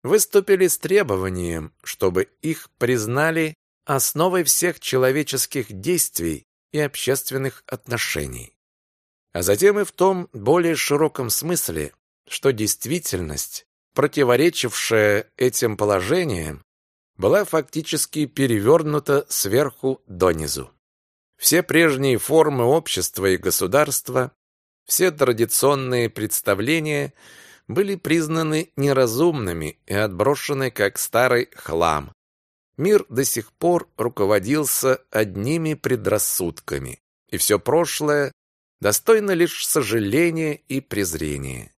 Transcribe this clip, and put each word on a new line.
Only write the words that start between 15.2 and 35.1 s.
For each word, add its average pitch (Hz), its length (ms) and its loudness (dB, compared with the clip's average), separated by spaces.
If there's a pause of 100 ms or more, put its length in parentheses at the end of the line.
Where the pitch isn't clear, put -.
этим 120 400 0
положениям, 98 840 -2 (540)
была 147 260 4
фактически 156 840 -4
перевёрнута 143 1040 2
сверху 131 800 -2
донизу. 80 640 -2 (680)
Все 170 260 2
прежние 139 540 2
формы 143 460 2
общества 117 640 0
и 95 120 4
государства, 127 920 0 (540)
все - 260 2
традиционные 127 1000 2
представления 139 1040 -2 (540)
были 196 280 -2
признаны 160 800 -2
неразумными 127 1120 0
и - 80 -6
отброшены 120 800 -2
как 101 260 0
старый 123 560 2
хлам. 78 600 -2 (640)
Мир 196 320 2
до 131 160 -2
сих - 280 -6
пор 175 440 0
руководился 113 1040 0 (100)